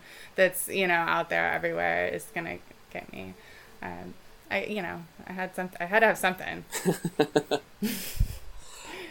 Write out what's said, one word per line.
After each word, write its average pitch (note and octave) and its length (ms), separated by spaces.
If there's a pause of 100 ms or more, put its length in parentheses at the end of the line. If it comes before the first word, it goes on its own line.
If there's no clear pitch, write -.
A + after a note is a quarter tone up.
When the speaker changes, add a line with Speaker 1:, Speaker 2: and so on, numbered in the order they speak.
(360)
Speaker 1:
that's, F#3 340
you F#3+ 180
know, F3 80
out E3 340
there E3+ 220
everywhere E3 560
is E3+ 160 (100)
gonna F3 240 (340)
get - 200
me. F#2+ 220 (500)
Um, F2+ 300 (360)
I, G3 140
you G#3 180
know, E3+ 220 (240)
I F#3 60
had F#3 220
some, F#3 140 (100)
I F3 60
had G3+ 140
to A3 80
have F#3 100
something. E3+ 460 (1160)
Speaker 2:
<laughs> G#3 60 (1200)